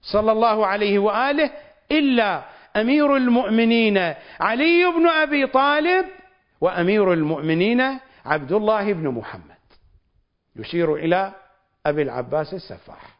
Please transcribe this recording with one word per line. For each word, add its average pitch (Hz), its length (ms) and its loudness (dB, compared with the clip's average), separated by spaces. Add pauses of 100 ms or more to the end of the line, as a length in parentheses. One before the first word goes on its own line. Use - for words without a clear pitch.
صلى 214 300 0
الله 220 340 2
عليه 202 340 0
وآله 269 520 0 (400)
إلا 240 520 2 (320)
أمير 277 400 2
المؤمنين 233 840 2 (420)
علي 311 460 2 (100)
بن 339 120 2
أبي 294 400 0
طالب 302 580 2 (560)
وأمير 180 520 2
المؤمنين 165 880 0 (260)
عبد 147 260 -4
الله 208 420 0
بن 160 140 -4
محمد، 107 500 -10 (1000)
يشير 156 400 -2
إلى 175 380 -2 (520)
أبي 151 160 0
العباس 127 520 -4
السفاح. - 680 -18